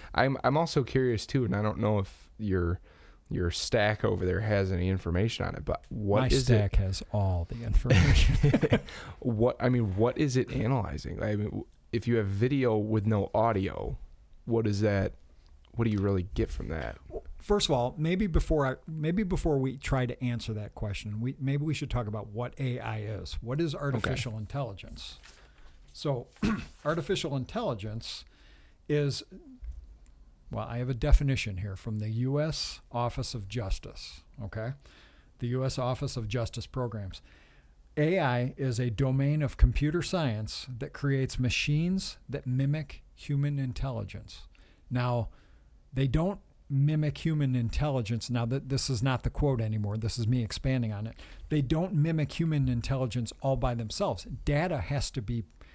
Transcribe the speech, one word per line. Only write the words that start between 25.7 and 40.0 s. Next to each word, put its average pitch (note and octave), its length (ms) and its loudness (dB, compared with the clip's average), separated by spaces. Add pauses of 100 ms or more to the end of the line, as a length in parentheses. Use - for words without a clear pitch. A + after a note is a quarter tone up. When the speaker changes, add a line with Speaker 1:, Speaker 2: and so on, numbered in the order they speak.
Speaker 2:
So, C3+ 340 -4 (160)
<clears throat> - 420 -2
artificial D#3 520 -2
intelligence A2+ 880 -6 (640)
is, D3 340 0 (1300)
well, A2 160 -6
I A#2 120 -6
have B2+ 100 -4
a C3+ 60 -2
definition C3 640 2
here F#2+ 180 -6
from G#2+ 200 -6
the G#2+ 140 -4
U B2+ 300 0
S D3+ 400 -4 (100)
Office A#2+ 440 -4
of G#2 140 -8
Justice, - 760 -6 (200)
okay? A2 300 -6 (680)
The A#2+ 80 -4
U B2+ 160 0
S C3 140 -2
Office B2+ 380 -2
of A2+ 120 -4
Justice A2+ 380 -4
Programs. G#2+ 540 -6 (760)
A D#3+ 240 2
I B2+ 360 0
is C3 220 -2
a B2 120 0
domain C#3 520 2
of C3 140 -2
computer D3 460 4